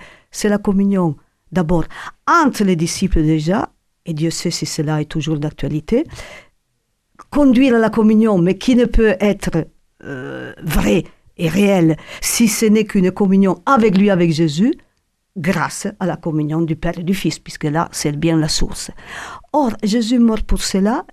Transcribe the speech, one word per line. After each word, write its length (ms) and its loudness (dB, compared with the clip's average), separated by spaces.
c'est 180 -2
la 80 2
communion 600 0
d'abord 340 0
entre 360 2
les 120 2
disciples 460 0
déjà, 500 0
et 80 -8
Dieu 180 -2
sait 200 -6
si 140 -6
cela 360 -4
est 40 -4
toujours 320 -4
d'actualité, 680 -2
conduire 460 4
à 40 4
la 100 2
communion, 480 4
mais 200 2
qui 180 2
ne 100 4
peut 340 2
être, 480 -2
euh, 500 -12
vraie 400 0
et 100 -2
réelle 480 2
si 260 0
ce 180 -2
n'est 200 4
qu'une 260 2
communion 560 2
avec 300 4
lui, 120 4
avec 220 2
Jésus, 420 0
grâce 500 -4
à 60 -4
la 120 -4
communion 440 -4
du 140 -2
Père 240 -6
et 40 -10
du 100 -2
Fils, 260 -4
puisque 240 -14
là, 280 -2
c'est 260 -4
bien 200 0
la 120 0
source. 420 -4
Or, 180 0
Jésus 380 0
meurt 240 2
pour 180 0
cela, 520 -2